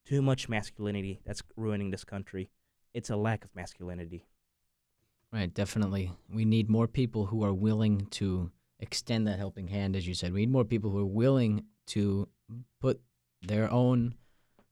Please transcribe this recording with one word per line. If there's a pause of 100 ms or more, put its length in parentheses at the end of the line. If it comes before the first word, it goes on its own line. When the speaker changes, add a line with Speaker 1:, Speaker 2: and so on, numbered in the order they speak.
Speaker 1:
too
much
masculinity
that's (120)
ruining
this
country. (440)
It's
a
lack
of
masculinity. (1040)
Speaker 2:
Right,
definitely. (180)
We
need
more
people
who
are
willing
to (300)
extend
that
helping
hand,
as
you
said.
We
need
more
people
who
are
willing (220)
to (520)
put (400)
their
own (580)